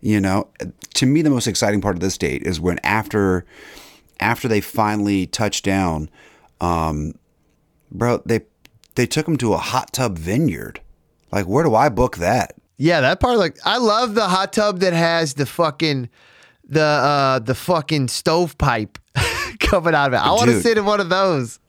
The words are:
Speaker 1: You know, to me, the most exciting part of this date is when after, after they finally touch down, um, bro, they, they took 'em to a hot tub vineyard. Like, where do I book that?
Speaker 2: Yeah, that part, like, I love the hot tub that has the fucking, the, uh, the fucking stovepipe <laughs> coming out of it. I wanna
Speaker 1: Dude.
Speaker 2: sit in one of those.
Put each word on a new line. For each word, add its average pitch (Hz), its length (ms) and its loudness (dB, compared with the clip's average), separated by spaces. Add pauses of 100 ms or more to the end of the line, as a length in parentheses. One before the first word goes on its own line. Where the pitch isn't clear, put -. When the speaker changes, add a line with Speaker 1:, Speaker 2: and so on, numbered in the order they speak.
Speaker 1:
You 104 200 2
know, 95 260 0 (480)
to 135 100 0
me, 143 160 4
the 156 80 2
most 123 180 0
exciting 104 340 0
part 95 140 0
of 87 60 -8
this 92 160 -4
date 73 260 -4
is 85 160 -4
when 87 240 -2
after, 98 640 0 (720)
after 113 280 -2
they 107 140 2
finally 101 680 0
touch - 340 -4
down, 87 480 0 (520)
um, 80 520 -2 (760)
bro, 117 340 0
they, 113 160 0 (540)
they 123 100 2
took 151 220 -4
'em 160 100 0
to 113 160 0
a 80 40 2
hot - 360 -4
tub 113 240 -2
vineyard. 85 600 -2 (520)
Like, 95 160 -2
where 120 160 2
do 131 120 2
I 131 140 4
book 120 280 -2
that? 95 360 0 (240)
Speaker 2:
Yeah, 156 240 2
that 151 180 2
part, 247 180 2
like, 170 280 0
I 208 120 0
love 220 380 0
the 214 120 2
hot 190 260 0
tub 208 260 0
that 185 140 2
has 165 400 0
the 139 120 -2
fucking, 147 640 -2 (580)
the, 147 140 2
uh, 139 580 2
the 120 160 -4
fucking 151 520 -2
stovepipe 143 880 -2 (180)
<laughs> - 440 -4
coming 170 340 2
out 143 140 2
of 127 60 0
it. 123 120 2
I 135 60 4
wanna 233 220 4
Speaker 1:
Dude. 87 100 0
Speaker 2:
sit 226 140 4
in 208 80 0
one 208 160 2
of 180 80 -2
those. 175 580 0